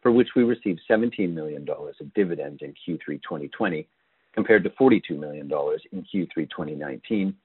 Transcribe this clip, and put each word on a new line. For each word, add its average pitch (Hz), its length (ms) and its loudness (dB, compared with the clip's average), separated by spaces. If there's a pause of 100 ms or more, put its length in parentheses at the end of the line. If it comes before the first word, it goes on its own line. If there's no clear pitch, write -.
for 123 100 4
which 120 240 6
we 127 80 6
received 107 460 0
seventeen 110 460 2
million 76 320 -8
dollars - 340 -8
of 71 140 -16
dividends 78 480 -2
in 71 200 -14
Q 82 220 -6
three 73 140 -8
twenty 73 300 -10
twenty, 82 380 -4 (480)
compared 107 300 4
to 101 60 -2
forty-two 107 480 4
million 73 300 -10
dollars 76 340 -2 (100)
in 95 100 -8
Q 90 300 -4
three 78 140 -2
twenty 76 280 -10
nineteen 95 600 -4 (100)